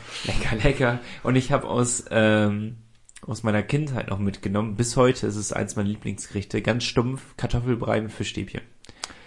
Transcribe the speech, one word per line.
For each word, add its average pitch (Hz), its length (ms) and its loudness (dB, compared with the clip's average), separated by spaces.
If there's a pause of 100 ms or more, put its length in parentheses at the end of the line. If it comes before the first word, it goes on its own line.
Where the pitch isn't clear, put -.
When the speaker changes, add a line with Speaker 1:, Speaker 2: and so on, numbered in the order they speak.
(240)
Speaker 1:
lecker. - 300 2
Speaker 2:
<laughs> - 20 0
lecker, - 0 - (120)
lecker. 123 300 4 (240)
Und 127 140 2
ich 131 160 2
hab 139 120 2
aus, 123 460 0
ähm, 107 680 4 (500)
aus 110 160 -6
meiner 107 200 2
Kindheit 143 480 -2
noch 98 80 -4
mitgenommen. 101 580 -2
Bis 117 220 0
heute 127 280 4
ist 107 100 -2
es 104 180 -4
eins 101 220 -4
meiner 101 120 0
Lieblingsgerichte. 101 720 -4
Ganz 113 240 0
stumpf, 127 380 0 (160)
Kartoffelbrei 120 640 0
mit 110 100 -8
Fischstäbchen. - 480 -6 (680)